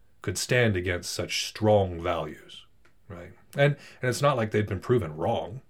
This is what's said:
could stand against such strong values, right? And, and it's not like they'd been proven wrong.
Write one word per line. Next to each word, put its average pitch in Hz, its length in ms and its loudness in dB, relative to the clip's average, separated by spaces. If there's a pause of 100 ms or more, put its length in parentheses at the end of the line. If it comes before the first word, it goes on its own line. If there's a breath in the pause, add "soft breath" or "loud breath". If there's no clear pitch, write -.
(220)
could - 160 -4
stand 120 380 2
against 90 380 -4
such - 340 -4
strong 98 540 4
values, 82 640 -6 (420)
right? 87 260 -16 (220)
And, 143 200 4 (260 loud breath)
and 127 80 -2
it's 117 120 -2
not 139 160 2
like 110 140 -2
they'd 107 140 2
been 98 140 -4
proven 101 360 0
wrong. 101 540 -4